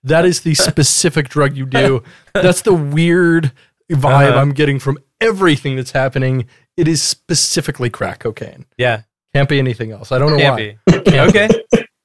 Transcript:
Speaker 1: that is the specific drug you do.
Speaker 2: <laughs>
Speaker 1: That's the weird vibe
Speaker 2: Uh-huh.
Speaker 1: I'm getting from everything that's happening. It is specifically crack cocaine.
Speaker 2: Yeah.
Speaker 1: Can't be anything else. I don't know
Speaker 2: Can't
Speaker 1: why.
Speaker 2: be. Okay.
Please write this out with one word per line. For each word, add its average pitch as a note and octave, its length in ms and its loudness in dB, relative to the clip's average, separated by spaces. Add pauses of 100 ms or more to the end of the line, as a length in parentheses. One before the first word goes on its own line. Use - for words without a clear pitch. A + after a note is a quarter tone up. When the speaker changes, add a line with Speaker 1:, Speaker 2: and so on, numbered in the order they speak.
Speaker 1:
that D#3+ 220 2
is F3+ 160 0
the D#3+ 140 0
specific D#3 720 0
drug C#3 260 -2
you C3 120 -8
do. C3+ 340 0 (180)
Speaker 2:
<laughs> - 140 -20
Speaker 1:
That's F3+ 280 2
the G3+ 120 2
weird E3 800 2 (400)
vibe C#3 380 4
Speaker 2:
Uh-huh. B2 100 2
Speaker 1:
I'm C#3+ 140 0
getting C#3+ 260 0
from C#3 180 -4 (240)
everything F#3 540 0
that's B2+ 160 -8
happening. C3 560 -2 (300)
It E3 100 2
is D#3+ 160 0
specifically - 880 -4
crack G2 280 -10
cocaine. - 460 -10 (120)
Speaker 2:
Yeah. A#2+ 240 -2 (340)
Speaker 1:
Can't C#3 140 2
be D3 100 0
anything A#2+ 320 -4
else. A2 200 -14
I B2+ 60 0
don't D3 140 2
know D3 60 2
Speaker 2:
Can't A2+ 500 0
Speaker 1:
why. - 160 4
Speaker 2:
be. D3 160 4
Okay. G#3 300 4 (560)